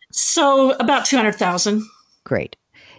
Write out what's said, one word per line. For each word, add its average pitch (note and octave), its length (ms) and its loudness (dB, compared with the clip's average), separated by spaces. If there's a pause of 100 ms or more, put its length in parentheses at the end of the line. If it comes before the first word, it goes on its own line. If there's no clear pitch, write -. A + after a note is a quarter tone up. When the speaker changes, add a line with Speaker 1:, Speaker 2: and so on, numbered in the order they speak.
(100)
Speaker 1:
So C4+ 600 2
about C4 320 0
two C#4 120 0
hundred G#3+ 200 0
thousand. G#3 500 -2 (380)
Speaker 2:
Great. - 320 -6 (420)